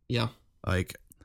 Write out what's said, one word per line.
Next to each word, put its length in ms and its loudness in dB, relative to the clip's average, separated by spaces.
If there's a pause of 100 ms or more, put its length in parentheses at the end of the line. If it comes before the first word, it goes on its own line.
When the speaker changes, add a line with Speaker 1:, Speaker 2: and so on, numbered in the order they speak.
Speaker 1:
Yeah. 200 0 (380)
Speaker 2:
Like, 280 2 (300)